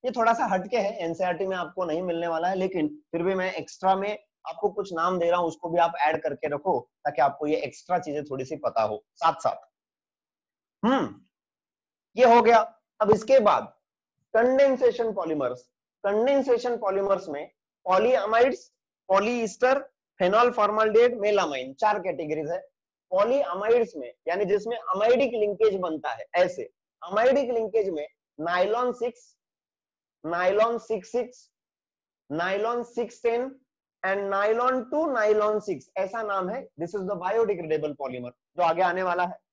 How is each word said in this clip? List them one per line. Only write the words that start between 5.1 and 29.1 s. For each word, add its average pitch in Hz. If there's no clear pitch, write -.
दे 170
रहा 175
हूं, 170
उसको 160
भी 170
आप 170
ऐड 156
करके 151
रखो 143
ताकि 147
आपको 143
ये 151
extra 170
चीजें 147
थोड़ी 139
सी 156
पता 117
हो 107
साथ 165
साथ। -
हम्म, 170
ये 233
हो 240
गया। 226
अब 208
इसके 269
बाद 143
condensation 247
polymers, 151
condensation 240
polymers 196
में 147
polyamides, 220
polyester, 233
phenol 220
formaldehyde, 220
melamine, 160
चार 214
categories 160
है। 180
polyamides 214
में, 123
यानी 185
जिसमें 208
अमाइडिक 226
लिंकेज 208
बनता 156
है, 113
ऐसे 175
अमाइडिक 233
लिंकेज 220
में 151
nylon 196
six, 233